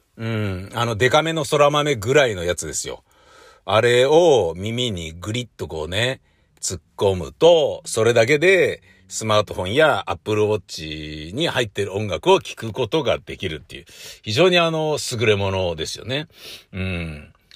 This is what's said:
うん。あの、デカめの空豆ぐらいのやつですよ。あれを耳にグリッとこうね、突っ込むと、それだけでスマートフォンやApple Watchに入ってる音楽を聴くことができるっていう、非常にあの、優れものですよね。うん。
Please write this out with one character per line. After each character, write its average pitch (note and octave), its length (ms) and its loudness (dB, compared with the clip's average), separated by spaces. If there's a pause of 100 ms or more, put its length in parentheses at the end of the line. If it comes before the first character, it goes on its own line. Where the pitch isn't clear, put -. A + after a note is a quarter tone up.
(180)
う A2+ 100 -6
ん。 G2+ 460 -4
あ A#2 100 -2
の、 A#2 100 -2
デ B2 140 2
カ D3+ 140 4
め D#3+ 100 -2
の D#3 140 -4
空 D3 240 4
豆 D3 260 0
ぐ A2 160 -2
ら C#3+ 140 6
い A2 80 0
の F2 100 -6
や F2 100 0
つ E2 120 -10
で C#2+ 80 -8
す - 120 -6
よ。 C2 160 -12 (600)
あ G2+ 160 2
れ A#2+ 240 4
を C#3 540 6
耳 A2+ 320 -4
に E2 220 -8
グ F2 200 -10
リ B2 120 -4
ッ - 120 -20
と E2+ 120 -10
こ D#2 160 -8
う D#2 40 -10
ね、 A2+ 320 -4 (400)
突 - 160 -6
っ - 60 -14 (160)
込 G2 160 2
む D#2+ 180 -6
と、 D#3 540 4
そ A2 180 0
れ A#2 80 4
だ A#2 140 4
け D3 120 2
で D#3+ 440 2 (260)
ス - 160 -10
マ G#2+ 160 2
ー G#2 40 2
ト - 100 -14
フ G2 80 -6
ォ - 20 -4
ン F#2+ 80 -6
や C3+ 320 2
Apple G#2+ 380 -2
Watch D#2 920 -6
に D#3 140 -4
入 B2 160 -2
っ G#2 60 -12
て G2+ 120 -6
る G2 140 -6
音 G#2+ 120 -4
楽 F2+ 220 -2
を F#3+ 120 4
聴 - 140 -14
く A2 160 -10
こ A#2 160 -6
と D#3 140 -2
が F2+ 160 0
で - 200 -14
き F2+ 100 -6
る D#2 80 -8
っ - 40 -14
て - 180 -18
い - 20 -18
う、 - 40 -20 (360)
非 G#2+ 140 -8
常 F3+ 160 4
に F3 80 2
あ E3 120 2
の、 D#3 280 -2 (200)
優 A#2 60 -2
れ G#2+ 100 4
も G2 160 -2
の F#2 260 -2
で D2+ 100 -8
す - 120 -12
よ - 60 -14
ね。 C#3 240 -8 (460)
う F#2 40 -10
ん。 E2+ 540 -8 (240)